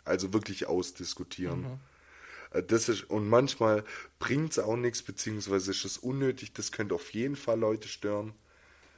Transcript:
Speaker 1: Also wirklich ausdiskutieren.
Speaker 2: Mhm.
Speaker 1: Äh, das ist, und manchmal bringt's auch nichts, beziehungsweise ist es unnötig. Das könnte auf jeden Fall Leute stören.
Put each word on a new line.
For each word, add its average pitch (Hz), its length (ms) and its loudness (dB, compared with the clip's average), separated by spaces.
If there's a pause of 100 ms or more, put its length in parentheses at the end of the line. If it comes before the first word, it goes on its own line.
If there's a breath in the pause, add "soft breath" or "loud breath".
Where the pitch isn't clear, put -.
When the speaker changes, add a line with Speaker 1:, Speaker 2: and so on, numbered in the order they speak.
Speaker 1:
Also 92 280 0
wirklich 104 340 0
ausdiskutieren. 87 960 -4
Speaker 2:
Mhm. 127 160 -8 (720 loud breath)
Speaker 1:
Äh, 90 120 0
das 113 260 4
ist, 107 200 -2
und 104 200 0
manchmal 113 540 6 (360 loud breath)
bringt's 147 400 0
auch 110 180 2
nichts, 120 260 0
beziehungsweise 98 680 -2
ist - 140 -2
es 98 120 -6
unnötig. 131 560 -2
Das - 200 -4
könnte 98 220 0
auf - 180 -8
jeden 131 220 -2
Fall 113 240 0
Leute 107 280 2
stören. 104 460 -4 (640 soft breath)